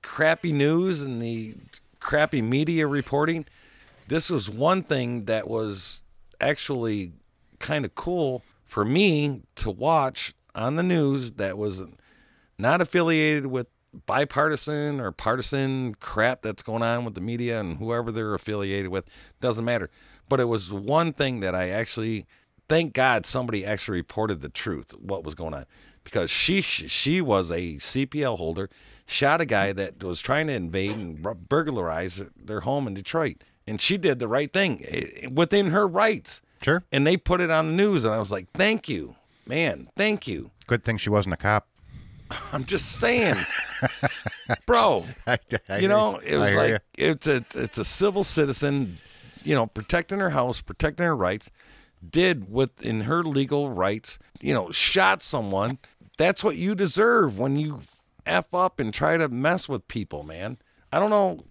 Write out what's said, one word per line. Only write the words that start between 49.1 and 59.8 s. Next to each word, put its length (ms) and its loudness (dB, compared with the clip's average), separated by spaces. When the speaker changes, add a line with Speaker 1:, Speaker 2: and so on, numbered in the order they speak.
Speaker 1:
you 100 0
know, 140 2
protecting 520 -4
her 120 0
house, 300 0
protecting 440 -2
her 100 2
rights, 340 -2
did 440 2
within 500 0
her 220 0
legal 460 0
rights, 480 -2
you 140 -2
know, 180 -2
shot 500 4
someone. 560 0
That's 260 4
what 140 2
you 180 0
deserve 600 4
when 180 0
you 260 -4
F 280 0
up 260 0
and 140 -2
try 240 2
to 100 2
mess 400 0
with 200 -6